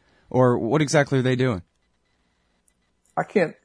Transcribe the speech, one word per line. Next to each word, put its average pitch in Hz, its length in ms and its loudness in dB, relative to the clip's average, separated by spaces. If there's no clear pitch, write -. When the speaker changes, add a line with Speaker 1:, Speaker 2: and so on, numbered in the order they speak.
Speaker 1:
Or 123 280 2
what 117 240 -2
exactly 143 380 0
are 123 40 -2
they 127 140 0
doing? 120 240 -2
Speaker 2:
I 170 80 -2
can't, 175 420 -2